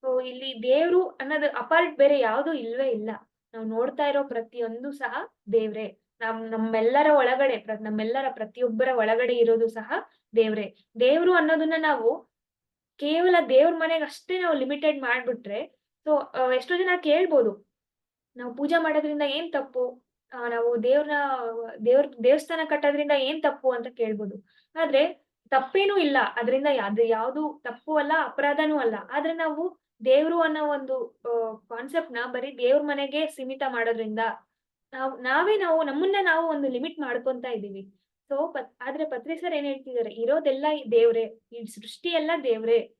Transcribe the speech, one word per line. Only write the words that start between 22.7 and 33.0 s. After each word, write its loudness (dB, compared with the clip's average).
ಏನ್ -2
ತಪ್ಪು?" 0
ಅಂತ -4
ಕೇಳ್ಬೋದು. -6
ಆದ್ರೆ 2
ತಪ್ಪೇನೂ 2
ಇಲ್ಲ, 2
ಅದ್ರಿಂದ 0
ಯಾ-, 0
ಅದು 0
ಯಾವ್ದು -2
ತಪ್ಪು -6
ಅಲ್ಲ, 0
ಅಪರಾಧನೂ 0
ಅಲ್ಲ. 0
ಆದ್ರೆ -2
ನಾವು -4
ದೇವ್ರು 4
ಅನ್ನೋ 0
ಒಂದು, -4
ಆ, -6
ಕಾನ್ಸೆಪ್ಟ್ -8
ನ -8
ಬರೀ -8
ದೇವ್ರ 4
ಮನೆಗೆ -4